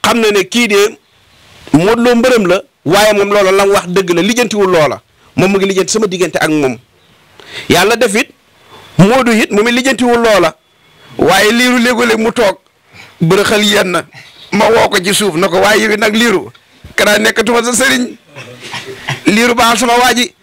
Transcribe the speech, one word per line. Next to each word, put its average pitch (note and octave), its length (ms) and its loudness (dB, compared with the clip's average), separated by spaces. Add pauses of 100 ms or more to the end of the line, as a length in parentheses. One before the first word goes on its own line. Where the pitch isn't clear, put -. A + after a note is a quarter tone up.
xam A#3 180 0
na A3 100 2
ne G3 140 0
kii A#3 240 -2
de G#3 300 0 (720)
Modou G#3+ 300 2
Lo A#3+ 140 2
mbërëm A#3 300 2
la, F#3 160 0 (220)
waaye G#3 300 2
moom G3+ 180 0
loola G3 200 2
la G3 140 2
mu G3 60 2
wax F3+ 160 0
dëgg F3+ 260 -2
la, E3+ 80 0
lijjantiwul G#3 480 -2
loola. D3 300 0 (360)
Moom F#3 160 0
mu G3+ 60 0
ngi F#3+ 80 -2
lijjanti F#3 260 -2
sama A3 140 -2
diggante F3 320 -4
ak D#3 120 -2
moom. C#3 260 -2 (920)
Yàlla F#3+ 280 2
def A3+ 180 0
it, B3 140 -2 (680)
Modou A#3 340 4
it, A3 200 0
moom G#3 160 0
it A#3+ 60 0
lijjantiwul B3 440 0
loola. G3+ 360 2 (640)
Waaye G3 340 2
Liiru B3 260 0
léego-léeg A#3 400 0
mu A3 140 -2
toog, G3+ 260 -2 (600)
bërëxal G3 440 0
yenn, G3+ 280 0 (600)
ma G#3 160 0
woo A3 200 2
ko G3 160 -2
ci F#3+ 100 -2
suuf G3 220 -2
na F#3 120 0
ko, F3 120 0
"Waaye G#3 220 2
yow G#3+ 100 -2
it G#3+ 80 -2
nag G#3+ 140 0
Liiru, G3 360 0 (460)
kanaa G#3 220 2
nekkatuma A3 440 0
sa A#3+ 100 -2
sëriñ. B3 440 -2 (1120)
Liiru A3+ 280 2
baaxal A#3 240 2
sama A#3+ 200 0
waa B3 160 2
ji." A#3+ 180 -4 (100)